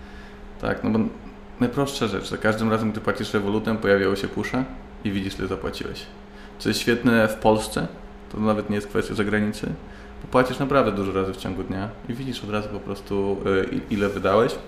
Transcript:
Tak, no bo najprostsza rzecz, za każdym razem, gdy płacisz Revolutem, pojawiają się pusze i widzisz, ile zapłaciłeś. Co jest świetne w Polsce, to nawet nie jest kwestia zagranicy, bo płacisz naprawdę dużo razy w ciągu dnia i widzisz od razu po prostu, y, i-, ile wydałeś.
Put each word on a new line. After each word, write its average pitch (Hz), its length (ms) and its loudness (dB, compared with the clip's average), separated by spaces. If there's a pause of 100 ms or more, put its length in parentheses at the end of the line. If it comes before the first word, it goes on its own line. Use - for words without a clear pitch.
(600)
Tak, 110 220 -2
no 107 60 0
bo 110 100 4 (600)
najprostsza 123 480 2
rzecz, 98 220 -4
za 95 80 -2
każdym 110 340 2
razem, 110 200 2
gdy 101 100 -6
płacisz 104 320 -2
Revolutem, 107 440 2
pojawiają 98 380 6
się - 120 0
pusze 123 360 -2 (400)
i 104 80 0
widzisz, 98 280 -2
ile 95 80 -2
zapłaciłeś. - 540 -6 (580)
Co 117 100 0
jest 110 120 2
świetne 117 460 6
w 107 80 -4
Polsce, 110 520 2 (440)
to 107 80 -4
nawet 107 300 2
nie 104 60 0
jest 101 120 -2
kwestia 104 280 0
zagranicy, 104 520 0 (540)
bo - 100 -12
płacisz 127 280 4
naprawdę 135 320 4
dużo 95 200 0
razy 95 220 0
w - 40 -10
ciągu 95 260 -4
dnia 95 260 -4 (200)
i 120 40 -4
widzisz 131 300 -6
od 104 60 -8
razu 104 200 -2
po 101 100 -8
prostu, 98 680 -2
y, 95 300 2
i-, - 180 -4
ile 101 160 2
wydałeś. 98 460 4 (120)